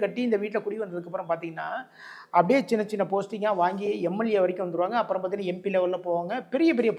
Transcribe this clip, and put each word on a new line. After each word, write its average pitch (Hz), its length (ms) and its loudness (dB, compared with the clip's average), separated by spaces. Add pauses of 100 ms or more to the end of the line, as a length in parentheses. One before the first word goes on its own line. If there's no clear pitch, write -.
கட்டி 196 240 0
இந்த 226 160 2
வீட்டுல 214 240 -2
குடி 208 160 -4
வந்ததுக்கப்புறம் 175 480 -8
பார்த்தீங்கன்னா 165 380 -6 (680)
அப்படியே 190 220 6 (100)
சின்ன 214 220 2
சின்ன 202 180 0
போஸ்டிங்கா 202 500 -2
வாங்கி 190 280 0 (200)
எம் 190 140 -2
எல் 226 140 0
ஏ 196 80 4
வரைக்கும் 180 220 0
வந்துருவாங்க. 180 360 0
அப்புறம் 190 200 -2
பார்த்தீங்கன்னா 185 320 -4
எம் - 100 -8
பி 196 100 -2
லெவல்ல 180 320 2
போவாங்க, 175 280 -2 (200)
பெரிய 330 240 4
பெரிய 233 220 4